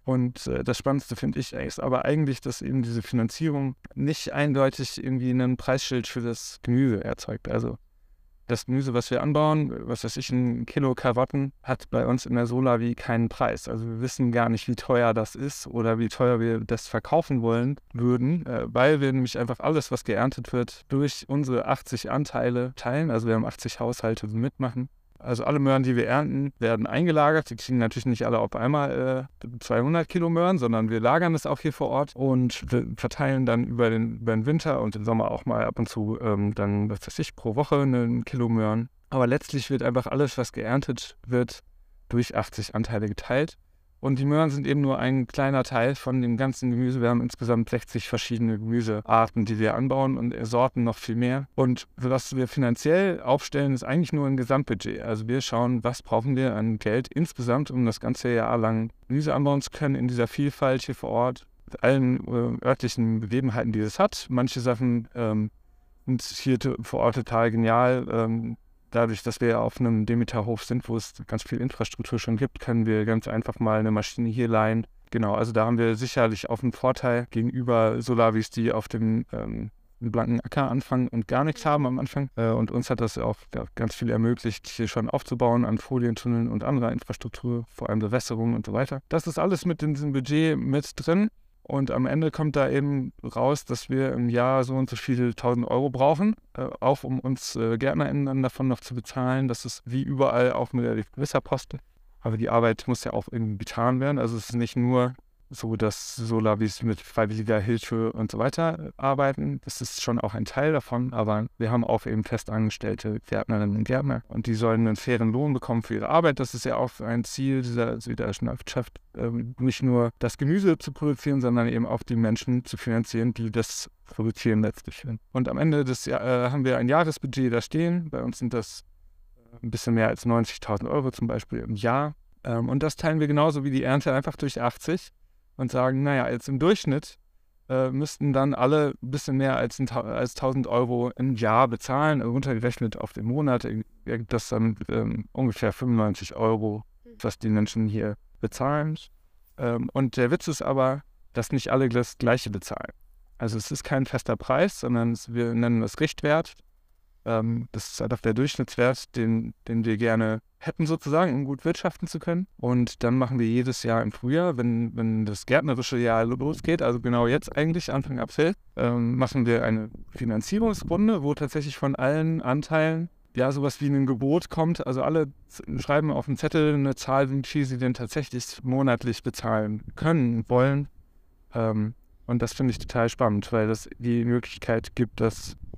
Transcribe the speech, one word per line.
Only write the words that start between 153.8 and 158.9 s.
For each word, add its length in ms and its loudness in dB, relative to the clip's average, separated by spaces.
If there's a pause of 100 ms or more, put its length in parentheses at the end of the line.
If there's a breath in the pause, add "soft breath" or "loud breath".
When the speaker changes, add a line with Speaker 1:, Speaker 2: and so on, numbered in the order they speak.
Speaker 1:
kein 220 0
fester 320 -2
Preis, 420 -2
sondern 320 0
es, 220 -8
wir 180 0
nennen 300 2
das 180 -6
Richtwert. 540 0 (720)
Ähm, 460 0
das 200 -10
ist 80 -8
einfach 220 -2
der 100 2
Durchschnittswert, 800 0